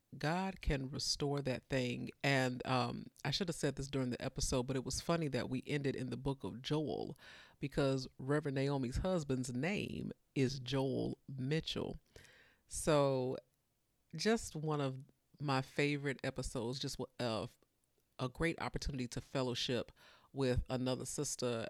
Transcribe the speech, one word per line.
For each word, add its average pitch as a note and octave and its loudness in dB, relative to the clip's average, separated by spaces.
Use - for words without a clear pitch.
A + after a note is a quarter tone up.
God F#3 -2
can C3+ 0
restore C#3+ 0
that B2+ -2
thing. B2+ 0
And, C3 4
um, B2 0
I D3 0
should E3+ 0
have E3 -2
said C#3 0
this C#3 -4
during C3 0
the - -4
episode, C3+ 0
but C3 0
it B2+ 0
was - -4
funny E3+ 2
that C3 0
we B2+ -2
ended C#3 0
in B2 -4
the B2 -4
book C3+ -2
of G#2 -6
Joel D3 0
because C3+ 2
Reverend C#3+ 0
Naomi's C3+ 2
husband's C#3 0
name - -2
is C3+ 4
Joel B2+ 0
Mitchell. C#3+ -2
So C#3 4
just G#3+ 2
one D3+ 0
of C3+ 2
my C3+ 2
favorite C#3+ 0
episodes, B2+ -2
just C#3 -4
w-, B2+ -6
of A2+ 0
a B2+ -2
great D#3+ -2
opportunity B2+ -4
to - -6
fellowship B2+ -2
with C3 2
another B2+ 0
sister. B2 -2